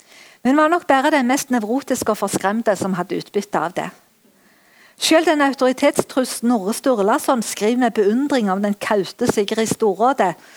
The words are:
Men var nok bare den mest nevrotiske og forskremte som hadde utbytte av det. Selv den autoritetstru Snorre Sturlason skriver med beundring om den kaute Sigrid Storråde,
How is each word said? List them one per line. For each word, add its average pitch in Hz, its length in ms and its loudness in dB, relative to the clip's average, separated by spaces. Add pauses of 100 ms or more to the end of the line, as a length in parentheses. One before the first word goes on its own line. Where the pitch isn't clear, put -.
(440)
Men 262 160 2
var 302 80 4
nok 349 220 0
bare 277 240 4
den 254 160 2
mest 277 180 0
nevrotiske 240 640 -2
og 208 80 -6
forskremte 202 560 0
som 190 220 -2
hadde 180 240 -6
utbytte - 340 -6
av 165 220 -4
det. 156 100 -4 (1120)
Selv 330 320 2
den 294 80 0
autoritetstru 262 880 0
Snorre 226 480 -2
Sturlason 247 640 0
skriver 233 380 -2
med 233 160 0
beundring 226 560 2
om 196 80 -2
den 208 160 0
kaute 226 560 -2
Sigrid 214 400 -2
Storråde, 208 640 0 (220)